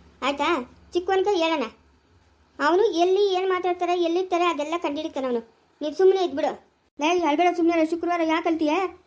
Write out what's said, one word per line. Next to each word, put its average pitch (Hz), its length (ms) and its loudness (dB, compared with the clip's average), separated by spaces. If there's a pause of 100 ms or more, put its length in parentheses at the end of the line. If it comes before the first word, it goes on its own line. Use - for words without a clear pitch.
(260)
ಆಯ್ತಾ? 277 440 -2 (240)
ಚಿಕ್ಕವನ್ಕ 370 400 0
ಹೇಳೋಣ. 330 300 0 (1040)
ಅವನು 359 160 4
ಎಲ್ಲಿ 381 500 2
ಏನ್ 370 160 0
ಮಾತಾಡ್ತಾರೆ, 359 520 -2
ಎಲ್ಲಿರ್ತಾರೆ, 349 420 -2
ಅದೆಲ್ಲ 311 380 -2
ಕಂಡಿಡಿತಾನೆ 302 460 -6
ಅವನು. 240 120 -2 (420)
ನೀನ್ 294 140 -6
ಸುಮ್ನೆ 381 300 4
ಇದ್ಬಿಡು. 277 260 -2 (500)
ಲೇ, 339 180 2
ಅಳ್ಬೇಡ 320 360 2
ಸುಮ್ನೆ, 330 300 2
ಶುಕ್ರವಾರ 339 380 -2
ಯಾಕೆ 330 260 0
ಅಳ್ತೀಯ? 320 200 0 (380)